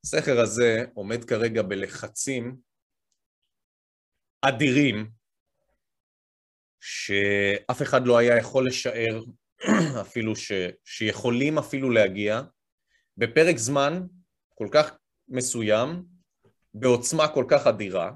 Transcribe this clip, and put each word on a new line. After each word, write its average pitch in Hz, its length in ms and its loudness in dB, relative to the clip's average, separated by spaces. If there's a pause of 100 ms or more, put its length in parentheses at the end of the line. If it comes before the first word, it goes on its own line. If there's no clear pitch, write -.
הסכר 147 400 0
הזה 113 500 2
עומד 110 360 -8
כרגע 113 320 0
בלחצים 113 960 -8 (1800)
אדירים, 127 720 2 (1700)
שאף 101 1000 -2
אחד 135 240 2
לא 120 120 6
היה 120 200 6
יכול 127 300 0
לשער, 113 560 -4 (360)
<clears throat> 165 420 0
אפילו 110 340 -4
ש-, - 160 -10 (340)
שיכולים 123 720 -2
אפילו 135 320 -4
להגיע, 104 520 2 (760)
בפרק 156 400 2
זמן 139 360 0 (600)
כל 107 180 -6
כך 151 180 4 (360)
מסוים, 123 760 -2 (680)
בעוצמה 123 500 2 (100)
כל 131 160 2
כך 143 180 4
אדירה 98 480 -2